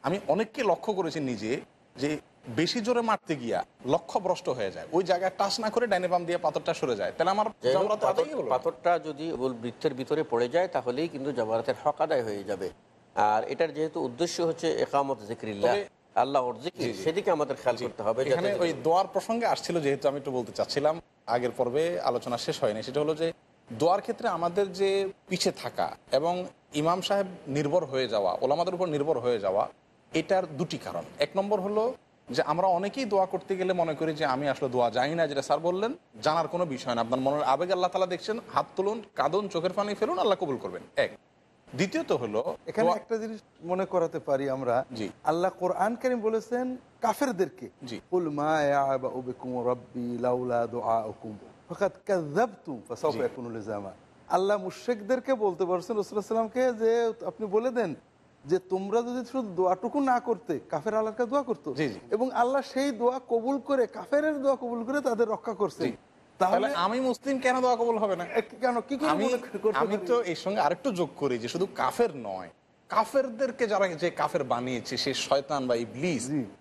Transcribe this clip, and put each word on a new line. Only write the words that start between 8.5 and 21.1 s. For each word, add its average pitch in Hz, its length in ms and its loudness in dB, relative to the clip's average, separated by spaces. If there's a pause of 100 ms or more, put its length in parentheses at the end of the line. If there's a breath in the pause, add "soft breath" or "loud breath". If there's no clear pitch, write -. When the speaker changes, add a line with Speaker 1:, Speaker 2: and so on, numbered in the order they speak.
Speaker 2:
যদি 151 320 -6
ওই 131 220 -2
বৃত্তের 120 400 -2
ভিতরে 147 300 -2
পড়ে 120 260 2
যায়, 175 180 4
তাহলেই 135 400 -2
কিন্তু 147 240 -6
জামারাতের 113 520 0
হক 147 180 2
আদায় 151 220 2
হয়ে 101 200 -4
যাবে। 95 260 -4 (460)
আর 107 280 4
এটার 147 300 -2
যেহেতু 156 280 -4
উদ্দেশ্য 143 400 -2
হচ্ছে 165 260 0 (160)
একামত 139 440 0
যিকরিল্লাহ, 110 460 0
Speaker 1:
তবে 110 160 -2 (260)
Speaker 2:
আল্লাহর 127 480 2
জিকির, - 240 -4
Speaker 1:
জি, 117 60 -2
জি। 95 100 -8
Speaker 2:
সেদিকে 185 280 0
আমাদের 147 240 2
খেয়াল 120 220 0
Speaker 1:
জি। 123 80 -6
Speaker 2:
করতে 110 180 -6
হবে। 113 200 2
Speaker 1:
এখানে 170 260 2
Speaker 2:
যাতে 196 120 0
Speaker 1:
ওই 165 120 2 (100)
দোয়ার 175 240 4
প্রসঙ্গে 226 380 -2
আসছিল, 170 360 0
যেহেতু 139 260 2
আমি 139 100 2
একটু 139 140 -4
বলতে 123 200 -2
চাচ্ছিলাম, 151 500 0 (260)